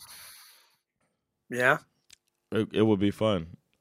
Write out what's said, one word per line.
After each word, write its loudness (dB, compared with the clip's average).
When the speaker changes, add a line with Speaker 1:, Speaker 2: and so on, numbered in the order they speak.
Speaker 1:
Yeah. 2
Speaker 2:
It, 0
it 2
would 4
be 2
fun. -2